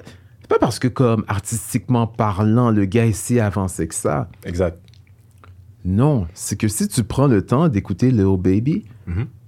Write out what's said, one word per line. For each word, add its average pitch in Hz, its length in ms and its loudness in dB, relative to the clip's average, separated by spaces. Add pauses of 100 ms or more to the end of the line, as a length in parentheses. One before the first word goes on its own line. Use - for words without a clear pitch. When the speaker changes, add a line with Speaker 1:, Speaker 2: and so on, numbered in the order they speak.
(420)
Speaker 1:
C'est - 80 -20
pas 427 100 2
parce 147 180 0
que, - 100 0
comme, 117 400 2
artistiquement 113 760 -2
parlant, 110 640 0
le 104 160 2
gars 113 220 2
est 110 60 2
si 120 260 -2
avancé 95 480 -2
que - 80 -12
ça. - 340 -4 (160)
Speaker 2:
Exact. 87 320 -2 (1080)
Speaker 1:
Non, 107 500 2
c'est - 200 -8
que 107 120 0
si 202 200 -2
tu 127 160 -2
prends 135 240 0
le 104 160 4
temps 139 260 2
d'écouter 101 420 0
Lil 98 260 4
Baby, 104 480 0 (220)
Speaker 2:
Mhm. 90 180 -4 (220)